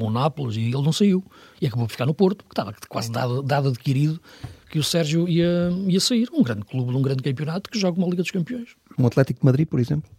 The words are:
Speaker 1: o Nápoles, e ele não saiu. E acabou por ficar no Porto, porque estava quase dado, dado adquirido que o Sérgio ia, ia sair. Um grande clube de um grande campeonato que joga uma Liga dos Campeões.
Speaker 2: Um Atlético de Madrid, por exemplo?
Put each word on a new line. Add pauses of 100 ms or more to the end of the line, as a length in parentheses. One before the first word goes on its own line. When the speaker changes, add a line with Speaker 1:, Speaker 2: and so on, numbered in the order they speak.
Speaker 1:
o
Nápoles,
e
ele
não
saiu. (380)
E
acabou
por
ficar
no
Porto,
porque
estava (140)
quase
dado,
dado
adquirido (520)
que
o
Sérgio
ia, (180)
ia
sair.
Um
grande
clube
de
um
grande
campeonato
que
joga
uma
Liga
dos
Campeões. (280)
Speaker 2:
Um
Atlético
de
Madrid,
por
exemplo?